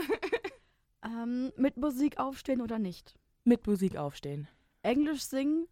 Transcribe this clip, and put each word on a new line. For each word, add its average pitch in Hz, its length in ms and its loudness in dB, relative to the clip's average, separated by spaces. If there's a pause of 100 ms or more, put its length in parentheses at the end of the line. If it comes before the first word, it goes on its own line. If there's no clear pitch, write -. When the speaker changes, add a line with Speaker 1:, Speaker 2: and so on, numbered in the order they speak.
Speaker 1:
<laughs> 277 60 -2 (920)
Ähm, 240 540 -4
mit 277 220 2
Musik 277 420 0
aufstehen 262 420 -2
oder 226 160 -4
nicht? 190 380 -6 (300)
Speaker 2:
Mit 233 220 6
Musik 190 280 2
aufstehen. 147 520 -6 (340)
Speaker 1:
Englisch 285 420 2
singen 294 480 0